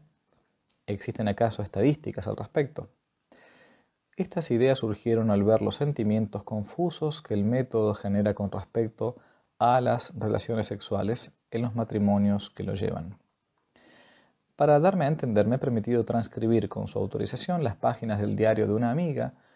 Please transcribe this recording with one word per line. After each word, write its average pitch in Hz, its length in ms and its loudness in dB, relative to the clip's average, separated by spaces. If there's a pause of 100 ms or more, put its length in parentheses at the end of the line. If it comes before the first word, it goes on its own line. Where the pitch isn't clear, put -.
(880)
¿Existen 107 400 -4
acaso 107 340 0
estadísticas 104 640 -2
al 107 100 -6
respecto? - 500 -6 (1300)
Estas 180 360 -4
ideas 127 280 4
surgieron 113 520 0
al 101 120 4
ver 107 180 6
los 104 140 -2
sentimientos 110 680 0
confusos 151 800 -4
que - 120 -6
el 104 100 2
método 113 500 2
genera 104 400 0
con 101 160 -4
respecto 113 680 -4 (420)
a 123 220 4
las 117 360 -2
relaciones 107 500 -2
sexuales 101 680 -4 (140)
en 117 120 -2
los 113 120 -4
matrimonios 101 760 2
que - 140 -10
lo 98 100 -4
llevan. 95 440 -4 (1400)
Para 147 240 6
darme 180 260 2
a 139 40 2
entender, 117 360 2
me 120 120 2
he - 20 -2
permitido 117 460 0
transcribir 113 640 0
con 104 180 -8
su 104 120 -8
autorización 104 640 -4
las 104 100 -2
páginas 113 460 -2
del 104 160 -2
diario 107 280 2
de 101 80 0
una 120 160 0
amiga 131 440 -2 (220)